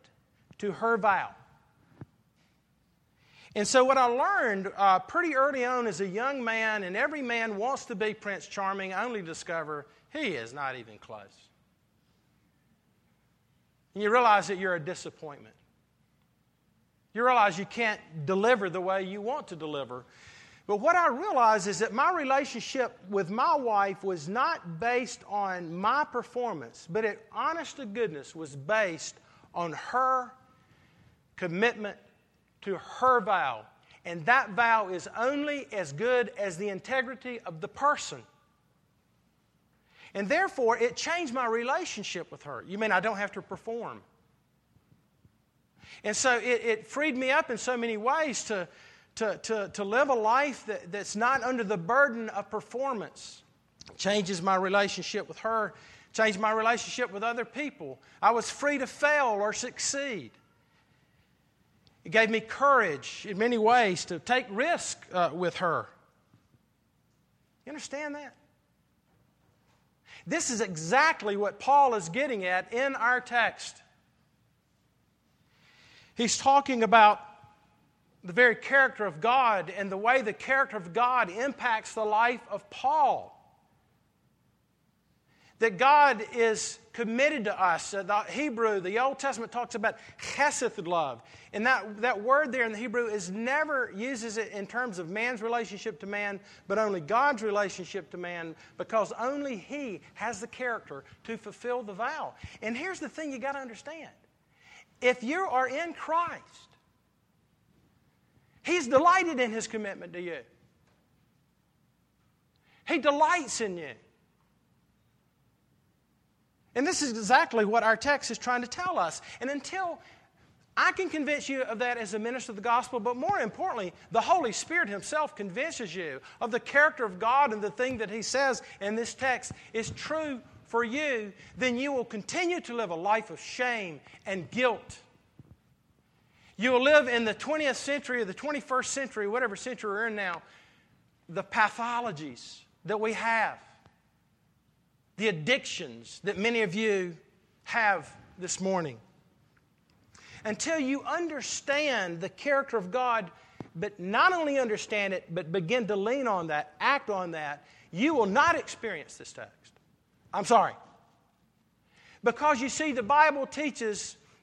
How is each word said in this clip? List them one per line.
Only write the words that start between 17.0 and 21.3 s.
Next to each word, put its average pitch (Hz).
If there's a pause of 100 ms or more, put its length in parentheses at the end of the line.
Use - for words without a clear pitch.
You 226
realize 208
you 196
can't 226 (260)
deliver 196
the 175
way 190
you 190
want 254
to 175
deliver. 139 (600)
But 202
what 302
I 339
realized 240